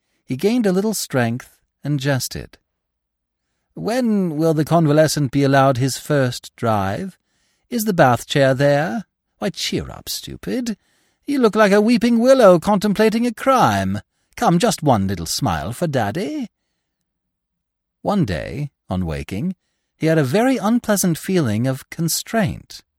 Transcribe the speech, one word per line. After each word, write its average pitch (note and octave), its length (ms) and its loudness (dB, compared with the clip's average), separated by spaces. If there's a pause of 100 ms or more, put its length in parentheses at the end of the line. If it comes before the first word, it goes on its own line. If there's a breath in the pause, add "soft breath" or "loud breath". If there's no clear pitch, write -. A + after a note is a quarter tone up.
(240)
He C3 140 -6
gained A3 280 0
a F#3+ 60 2
little G3+ 220 0
strength - 680 -4 (240)
and C#3+ 160 -2
jested. B2+ 580 -6 (1160)
"When G3+ 640 -2
will D#3+ 160 2
the D3+ 120 0
convalescent D3+ 640 2
be C#3 120 2
allowed C3+ 340 4
his B2+ 200 -2
first - 580 -4
drive? A2 640 -4 (520)
Is A#3 160 -4
the G#3+ 80 0
bath C3+ 320 4
chair C3+ 280 2
there? C#3+ 520 0 (340)
Why, G#3 100 -4
cheer - 400 -6
up, - 180 -18
stupid. G#3 680 -8 (480)
You C#4+ 140 -2
look A3 160 4
like G#3+ 160 4
a G#3 100 6
weeping A#3 380 2
willow A#3 400 6
contemplating G#3+ 680 0
a A#3+ 80 -4
crime. G2+ 680 0 (340)
Come, E3 240 2
just G#3 240 0
one A2+ 240 2
little E2+ 180 -6
smile E2+ 480 -4
for F3 140 -4
Daddy." D#3+ 600 -4 (1500)
One F#3+ 240 0
day, F#2+ 460 -6 (180)
on F#2 160 -2
waking, F#2 500 -6 (400)
he D#3 120 -4
had D#3+ 100 2
a C#3 200 0
very B3 200 2
unpleasant G3 600 0
feeling B2 480 -2
of C3+ 240 -6
constraint. - 920 -6 (180)